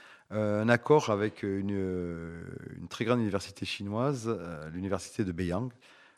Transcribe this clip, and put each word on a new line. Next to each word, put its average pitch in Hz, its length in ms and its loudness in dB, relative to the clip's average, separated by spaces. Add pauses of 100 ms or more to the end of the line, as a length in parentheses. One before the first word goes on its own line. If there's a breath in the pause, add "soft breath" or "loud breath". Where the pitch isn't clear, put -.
(320 loud breath)
euh, 107 300 2
un 110 60 2
accord 135 420 6
avec 107 340 2
une, 98 280 0
euh, 87 680 -4 (340)
une - 120 -12
très - 160 -4
grande 120 160 4
université 101 440 -2
chinoise, 110 640 -2
euh, 85 440 -4
l'université 95 540 -2
de 92 60 -2
Beiyang, 92 420 -2 (460 loud breath)